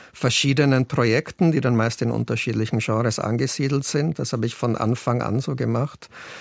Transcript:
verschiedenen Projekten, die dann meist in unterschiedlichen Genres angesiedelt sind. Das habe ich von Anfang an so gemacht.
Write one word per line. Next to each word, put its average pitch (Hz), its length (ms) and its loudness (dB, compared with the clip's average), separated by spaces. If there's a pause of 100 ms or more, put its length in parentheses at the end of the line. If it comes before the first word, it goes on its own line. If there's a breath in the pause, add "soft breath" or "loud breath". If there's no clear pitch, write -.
(140)
verschiedenen 135 720 2
Projekten, 131 680 2
die 156 80 2
dann 123 160 2
meist 113 260 0
in 120 100 0
unterschiedlichen 113 680 -2
Genres 113 400 0
angesiedelt 135 640 -2
sind. 151 340 -2
Das 127 140 -4
habe 117 140 0
ich 117 100 -4
von 120 220 0
Anfang 120 440 0
an 113 200 -2
so 139 140 -4
gemacht. 120 520 -2 (340 loud breath)